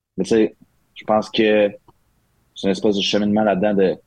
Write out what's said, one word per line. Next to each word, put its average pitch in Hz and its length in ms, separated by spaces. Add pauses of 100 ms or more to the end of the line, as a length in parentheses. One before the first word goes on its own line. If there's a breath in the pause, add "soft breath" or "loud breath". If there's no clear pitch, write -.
(160)
Mais 117 80
tu - 60
sais, 110 260 (380)
je - 100
pense 107 260
que 107 400 (840)
c'est - 100
une 98 60
espèce 98 240
de 98 60
cheminement 104 420
là-dedans 104 300
de 95 220 (100)